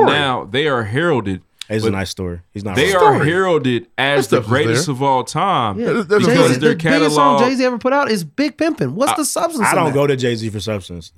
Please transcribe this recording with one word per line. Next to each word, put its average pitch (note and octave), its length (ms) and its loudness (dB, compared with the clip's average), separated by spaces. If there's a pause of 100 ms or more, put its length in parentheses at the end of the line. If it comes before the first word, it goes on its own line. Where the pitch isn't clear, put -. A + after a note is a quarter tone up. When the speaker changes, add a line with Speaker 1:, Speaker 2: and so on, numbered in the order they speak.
Speaker 1:
story. F#4 80 4
Speaker 2:
now, C3 340 0
they C3 220 -2
are B2+ 160 0
heralded. A2 580 -2 (260)
Speaker 3:
It's G#2+ 160 -2
a A2 40 0
Speaker 2:
But G2 100 0
Speaker 3:
nice F#2+ 120 -4
story. F2 320 -8 (100)
He's G2+ 120 -10
not G2+ 120 -4
Speaker 2:
they E3 200 2
Speaker 3:
wrong. F3+ 80 4
Speaker 2:
are G#3 140 6
Speaker 1:
Story. D3 120 2
Speaker 2:
heralded D#3 580 0 (100)
as C3+ 300 0
Speaker 1:
That - 100 2
Speaker 2:
the B2+ 60 0
Speaker 1:
stuff - 20 -10
is G#2+ 40 -8
Speaker 2:
greatest B2 380 2
Speaker 1:
there. D3 60 -4
Speaker 2:
of B2+ 100 -4
all C3+ 200 2
time D3+ 560 -2
Speaker 4:
Yeah. A#3+ 140 -2
Speaker 1:
That, G#3 160 -2
that's G3+ 160 4
Speaker 2:
because B3+ 240 2
Speaker 4:
Jay-Z, B2+ 100 0
Speaker 2:
their D3+ 120 2
Speaker 4:
the A3 40 0
biggest E3 60 -10
Speaker 2:
catalog. E3 300 2
Speaker 4:
song C#3+ 280 2
Jay-Z B3+ 260 2
ever B3 120 -2
put B3+ 160 -2
out C#4+ 180 0
is G3+ 120 -2
Big C4+ 340 -4
Pimpin'. D4+ 360 -2
What's A#3+ 180 0
Speaker 2:
I, - 60 0
Speaker 4:
the D4+ 80 -2
substance D#4+ 420 -2
Speaker 3:
I C3+ 40 2
Speaker 4:
in D#3+ 40 2
Speaker 3:
don't F3+ 120 2
Speaker 4:
that? C#3+ 60 0
Speaker 3:
go C#3+ 140 2
to C#3 80 2
Jay-Z A#2+ 340 -2
for G#2 100 -6
substance. F#2+ 580 -8